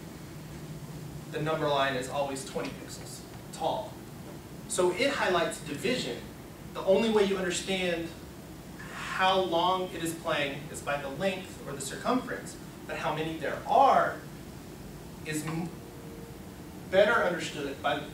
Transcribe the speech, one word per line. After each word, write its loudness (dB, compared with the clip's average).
The -4
number 2
line 4
is -2
always -2
twenty -6
pixels -10
tall. -2
So 4
it 2
highlights 2
division. -2
The -6
only 8
way 8
you 4
understand 0
how 4
long 4
it -4
is 0
playing -2
is -8
by 0
the -6
length -2
or -6
the -6
circumference, -2
but -6
how -2
many -2
there -2
are 6
is -4
m-, -2
better 8
understood -2
by 2